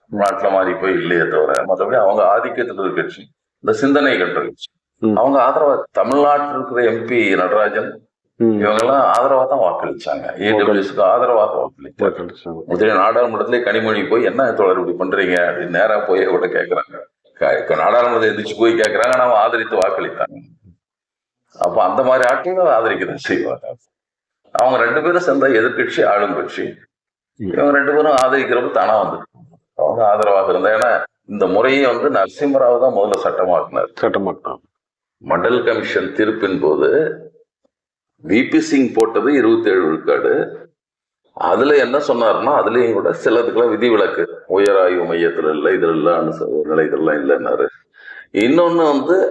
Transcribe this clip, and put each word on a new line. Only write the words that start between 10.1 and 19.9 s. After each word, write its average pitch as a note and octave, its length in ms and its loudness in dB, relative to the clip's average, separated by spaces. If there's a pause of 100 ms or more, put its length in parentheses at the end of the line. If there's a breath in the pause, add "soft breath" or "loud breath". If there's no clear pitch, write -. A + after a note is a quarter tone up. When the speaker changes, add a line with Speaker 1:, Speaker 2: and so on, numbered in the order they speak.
Speaker 2:
வாக்களி-, - 200 -6
Speaker 1:
ஏ G#2 60 2
டபிள்யூ G#2 300 2
எஸ்க்கு G2 240 -2
ஆதரவா A#2 440 2
வாக்களித்தாங்க. - 520 -8
Speaker 2:
வாக்களிச்சாங்க. F2 640 -6
Speaker 1:
உடனே G#2 280 0
நாடாளுமன்றத்திலே A2+ 680 0
கனிமொழி A2 460 0
போய், - 140 2
"என்ன G#2+ 180 0 (100)
தோழர் F#2 300 2
இப்படி F2 160 -4
பண்றீங்க?" F#2 460 -2
அப்படின்னு F2 340 -4
நேரா G#2+ 220 2
போய் F#2+ 220 0
அவர்கிட்ட F#2 300 0
கேக்குறாங்க. - 440 -4 (420)
க-, - 260 0
க-, E2 140 -2
நாடாளுமன்றத்தை A2+ 520 2
எந்திரிச்சு G#2 300 -6
போய் A2+ 200 2
கேக்குறாங்க, A2 340 0
ஆனா B2+ 120 2
அவன் A2+ 160 2
ஆதரித்து A2 340 -2
வாக்களித்தாங்க. F#2 640 -4 (1160)